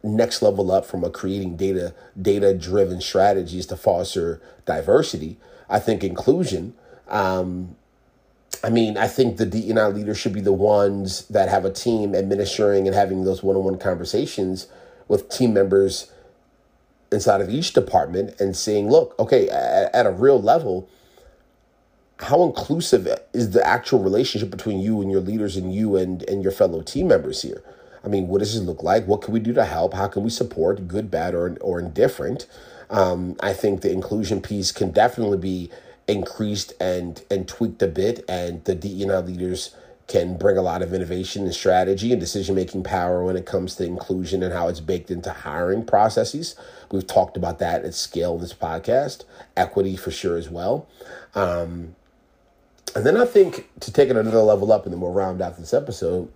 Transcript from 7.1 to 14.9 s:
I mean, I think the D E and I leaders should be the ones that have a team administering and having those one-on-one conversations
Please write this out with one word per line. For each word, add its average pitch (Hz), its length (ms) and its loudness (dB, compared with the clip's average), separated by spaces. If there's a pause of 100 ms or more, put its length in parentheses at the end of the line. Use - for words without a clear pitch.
I 110 60 -2
mean, 113 280 2
I 107 120 2
think 113 300 2
the 110 80 2
D 101 200 -4
E 107 40 -4
and 110 80 4
I 107 100 4
leaders 104 280 -2
should 104 160 -2
be 104 80 -4
the 98 120 2
ones 101 760 2
that 98 200 2
have 95 160 2
a 95 80 0
team 107 420 0
administering 98 720 2
and 98 80 2
having 95 300 2
those 92 180 0
one-on-one 95 360 2
conversations 95 880 -2 (400)